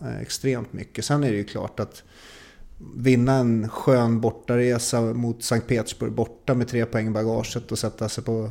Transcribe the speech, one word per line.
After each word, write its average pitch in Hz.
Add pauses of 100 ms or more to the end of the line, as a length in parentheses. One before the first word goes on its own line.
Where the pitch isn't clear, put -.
eh, 120
extremt 123
mycket. -
Sen 147
är 131
det 107
ju 101
klart -
att - (920)
vinna 127
en 117
skön 117
bortaresa 120
mot 117
Sankt 117
Petersburg 110
borta 117
med 120
tre 117
poäng 113
i 110
bagaget 110
och 113
sätta 107
sig 117
på 113